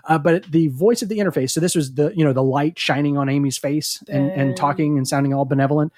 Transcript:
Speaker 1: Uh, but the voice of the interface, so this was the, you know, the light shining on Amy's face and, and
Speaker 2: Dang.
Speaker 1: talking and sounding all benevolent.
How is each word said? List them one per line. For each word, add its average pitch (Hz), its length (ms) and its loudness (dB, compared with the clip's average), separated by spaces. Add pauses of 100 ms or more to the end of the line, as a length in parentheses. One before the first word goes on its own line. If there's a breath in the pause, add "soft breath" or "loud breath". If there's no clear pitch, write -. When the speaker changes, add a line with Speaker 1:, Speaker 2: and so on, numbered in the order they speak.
Speaker 1:
Uh, 160 140 2
but 170 320 0
the 160 180 2
voice 180 320 0
of 208 80 -6
the 214 80 -4
interface, 160 340 0
so - 80 -4
this 170 160 0
was 135 200 -2
the, 147 200 0
you 160 80 2
know, 147 100 4
the 131 100 0
light 143 360 0
shining 143 380 0
on 139 100 0
Amy's 139 300 0
face 147 500 -4
and, 143 240 0
and 139 200 0
Speaker 2:
Dang. - 40 -6
Speaker 1:
talking 147 420 0
and 131 100 0
sounding 139 260 0
all 139 100 0
benevolent. 139 540 0